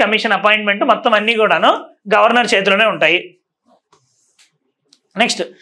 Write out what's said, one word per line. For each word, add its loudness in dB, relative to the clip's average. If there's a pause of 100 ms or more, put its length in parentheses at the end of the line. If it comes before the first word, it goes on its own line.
commission -2
appointment 0 (100)
మొత్తం 0
అన్నీ -2
కూడాను 2 (440)
governor 2
చేతిలోనే 0
ఉంటాయి. 0 (2000)
Next, -2 (200)